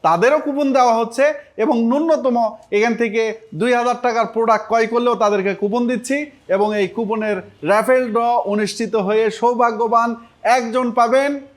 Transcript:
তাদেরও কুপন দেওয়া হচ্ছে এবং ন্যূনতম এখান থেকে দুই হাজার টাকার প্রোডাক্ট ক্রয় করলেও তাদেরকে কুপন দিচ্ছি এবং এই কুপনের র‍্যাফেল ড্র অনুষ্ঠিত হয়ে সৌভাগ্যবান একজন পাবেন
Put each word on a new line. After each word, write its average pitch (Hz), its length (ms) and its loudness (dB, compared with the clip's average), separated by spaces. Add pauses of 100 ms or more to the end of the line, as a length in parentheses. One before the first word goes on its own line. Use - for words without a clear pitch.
তাদেরও 185 420 4
কুপন 285 300 -2
দেওয়া 247 240 4
হচ্ছে 233 240 0 (380)
এবং 226 140 2 (120)
ন্যূনতম 269 480 0 (400)
এখান 226 240 2
থেকে 226 220 0 (380)
দুই 240 180 0
হাজার 240 260 -2
টাকার 233 300 0
প্রোডাক্ট 220 340 2
ক্রয় 226 240 2
করলেও 240 300 2
তাদেরকে 202 380 0
কুপন 208 300 -2
দিচ্ছি 254 260 -2 (380)
এবং 208 140 0 (120)
এই 190 60 2 (100)
কুপনের 214 400 -4 (320)
র‍্যাফেল 247 360 2 (100)
ড্র 233 80 0 (300)
অনুষ্ঠিত 214 420 -4 (120)
হয়ে 220 180 2 (140)
সৌভাগ্যবান 233 720 0 (460)
একজন 247 300 -2 (120)
পাবেন 262 320 2 (260)